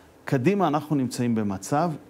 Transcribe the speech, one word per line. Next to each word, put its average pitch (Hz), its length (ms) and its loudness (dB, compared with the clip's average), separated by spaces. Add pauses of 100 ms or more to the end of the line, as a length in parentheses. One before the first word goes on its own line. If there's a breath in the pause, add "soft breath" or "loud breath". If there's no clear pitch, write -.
(260 loud breath)
קדימה 175 420 2
אנחנו 147 280 0
נמצאים 120 400 0
במצב 110 560 -2 (180)